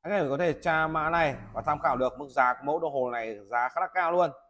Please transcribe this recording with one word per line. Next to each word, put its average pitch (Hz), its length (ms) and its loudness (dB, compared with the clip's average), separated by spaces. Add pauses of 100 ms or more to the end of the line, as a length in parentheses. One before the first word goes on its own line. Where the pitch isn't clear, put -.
Anh 180 120 -6
em 180 160 2
có 139 80 0
thể 165 160 2 (100)
tra 160 240 2
mã 160 240 0
này 165 260 2 (160)
và 117 100 -6
tham 151 160 0
khảo 147 180 0
được 127 220 0
mức 139 100 -12
giá 127 260 4
của 131 100 -14
mẫu 151 140 0
đồng 160 140 -2
hồ 127 180 -2
này, 113 280 -6 (120)
giá 120 180 0
khá 160 120 -4
là 180 140 -2
cao 175 180 2
luôn. 175 180 4 (200)